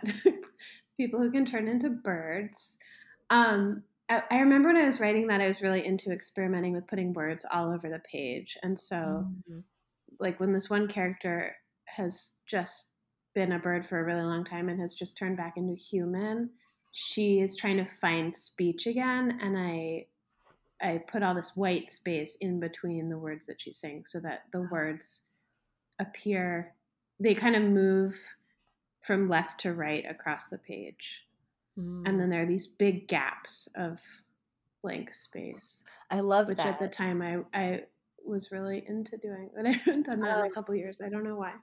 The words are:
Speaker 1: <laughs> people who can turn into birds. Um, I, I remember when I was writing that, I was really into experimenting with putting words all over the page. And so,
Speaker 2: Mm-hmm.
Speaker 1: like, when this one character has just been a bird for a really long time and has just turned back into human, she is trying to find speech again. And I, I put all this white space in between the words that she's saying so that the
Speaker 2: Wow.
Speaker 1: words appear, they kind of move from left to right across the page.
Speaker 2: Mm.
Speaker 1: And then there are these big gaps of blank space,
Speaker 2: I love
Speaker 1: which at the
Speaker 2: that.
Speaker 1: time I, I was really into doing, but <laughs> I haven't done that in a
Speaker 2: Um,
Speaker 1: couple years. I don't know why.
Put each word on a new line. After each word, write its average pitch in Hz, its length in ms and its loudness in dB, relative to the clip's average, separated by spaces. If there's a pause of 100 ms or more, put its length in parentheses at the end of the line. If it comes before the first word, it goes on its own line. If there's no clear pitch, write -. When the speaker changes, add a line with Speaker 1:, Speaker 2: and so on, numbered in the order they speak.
(480)
Speaker 1:
<laughs> - 500 -20
people 240 240 0
who 240 100 2
can 269 140 4
turn 220 220 0
into 247 220 2
birds. 185 880 -4 (520)
Um, 208 540 6 (260)
I, 226 220 4
I 254 80 6
remember 277 300 8
when 339 80 8
I 302 80 8
was 269 160 4
writing 220 260 4
that, 202 140 4
I 190 60 6
was 190 140 2
really 190 240 4
into 190 260 0
experimenting 180 640 -2
with 175 140 -4
putting 180 260 -2
words 160 380 -4
all 170 220 0
over 170 160 -6
the 160 100 -6
page. 139 640 -8
And 185 160 -2
so, - 160 -8 (540)
Speaker 2:
Mm-hmm. 165 100 -14 (600)
Speaker 1:
like, 185 200 -2
when 196 140 2
this 196 160 -2
one 208 180 2
character 180 680 -4 (300)
has - 480 -6 (120)
just - 460 -4 (440)
been 185 160 2
a 175 80 0
bird 175 260 0
for 175 140 -2
a 165 40 0
really 170 200 -2
long 170 220 -2
time 175 240 -4
and 180 100 -4
has 175 160 -4
just - 220 -10
turned 185 200 -2
back 175 200 -6
into 180 180 -2
human, 208 760 -2 (400)
she 202 500 2
is 190 140 0
trying 196 220 0
to 190 80 2
find 165 500 0
speech 175 520 -2
again. 254 540 0
And 196 160 0
I, 165 500 -4 (760)
I 170 180 0
put 202 220 -4
all 185 140 4
this 170 200 -4
white 185 360 2
space 156 460 -2
in 180 220 -2
between 165 500 -4
the 160 100 -4
words 156 280 -8
that - 140 -14
she's - 160 -8
saying 151 280 -8
so 175 160 -6
that 151 300 -8
the 180 100 -2
Speaker 2:
Wow. 180 100 -4
Speaker 1:
words 156 540 -4 (760)
appear, 180 720 -2 (460)
they 202 160 6
kind 233 200 4
of 214 80 6
move 190 540 6 (840)
from 196 280 2
left 170 320 2
to 175 120 -2
right 151 360 -2
across - 380 -6
the 190 100 -12
page. - 680 -14 (520)
Speaker 2:
Mm. 180 300 -6
Speaker 1:
And 196 120 4
then 180 100 4
there 170 140 2
are 170 40 0
these 185 200 0
big 196 400 2
gaps - 680 -2
of 170 240 -6 (840)
blank - 320 -8
space, - 680 -12 (260)
Speaker 2:
I 196 120 0
love 202 260 4
Speaker 1:
which 190 120 -2
at 190 200 0
the 196 60 -2
Speaker 2:
that. 190 80 -6
Speaker 1:
time 180 280 -2
I, 175 180 -2 (140)
I 185 300 -2 (420)
was 196 260 -6
really 196 360 -6
into 220 300 -8
doing, 196 380 -10
but 220 100 -2
<laughs> - 20 4
I 254 60 4
haven't 294 340 2
done 226 140 -2
that 214 180 2
in 208 60 4
a - 20 0
Speaker 2:
Um, 190 40 -2
Speaker 1:
couple 208 220 -6
years. 190 280 -4
I 202 80 -8
don't 214 140 -4
know 214 120 -6
why. 190 280 -6